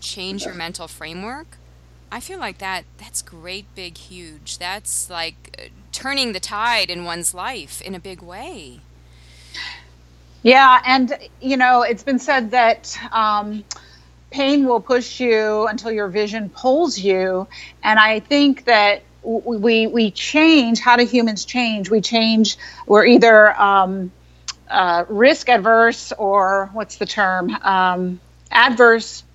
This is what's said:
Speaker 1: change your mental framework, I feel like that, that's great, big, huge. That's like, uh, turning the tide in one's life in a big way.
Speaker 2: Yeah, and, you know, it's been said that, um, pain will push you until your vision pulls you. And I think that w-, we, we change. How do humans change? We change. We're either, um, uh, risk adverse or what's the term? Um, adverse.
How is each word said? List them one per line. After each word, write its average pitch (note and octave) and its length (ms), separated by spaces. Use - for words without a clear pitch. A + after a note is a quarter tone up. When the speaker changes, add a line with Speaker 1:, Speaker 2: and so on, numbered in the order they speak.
Speaker 1:
change G3 460
your F#3+ 80
mental E3+ 340
framework, G3 680
I G#3 60
feel F#4 220
like G#3 180
that, F#3+ 240
that's - 240
great, F3+ 440
big, F3 200
huge. D#3+ 640
That's F#3+ 500
like, E3 280
uh, - 120
turning C4 400
the F#3 80
tide G#3+ 500
in F3 140
one's E3+ 280
life F#3 480
in - 140
a F3+ 60
big F#3 200
way. F3 600
Speaker 2:
Yeah, B3+ 420
and, B3+ 320
you C4 160
know, B3+ 260
it's A#3 200
been C4+ 160
said B3+ 340
that, - 460
um, G#3+ 500
pain C#4 360
will A#3+ 140
push - 400
you G#3+ 460
until A3 260
your G#3 160
vision G#3 400
pulls C4+ 500
you. F#3 480
And G#3+ 160
I A3 220
think C#4+ 440
that G#3 380
w-, A3+ 360
we, A3+ 280
we A3 240
change. C#4+ 680
How A#3+ 160
do A#3+ 80
humans A#3 400
change? A3 460
We A3 100
change. A3 560
We're G#3 200
either, A3 540
um, F#3+ 500
uh, F3 380
risk B3 400
adverse A3+ 640
or G3 600
what's G#3+ 240
the G#3 100
term? F#3 560
Um, F#3 580
adverse. A#3 720